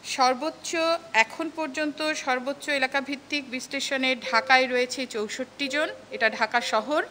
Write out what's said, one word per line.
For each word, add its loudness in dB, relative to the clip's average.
সর্বোচ্চ, 0
এখন 2
পর্যন্ত -2
সর্বোচ্চ -2
এলাকা 2
ভিত্তিক -6
বিশ্লেষণে -2
ঢাকায় 6
রয়েছে -2
চৌষট্টি -4
জন, 0
এটা 0
ঢাকা 0
শহর। 0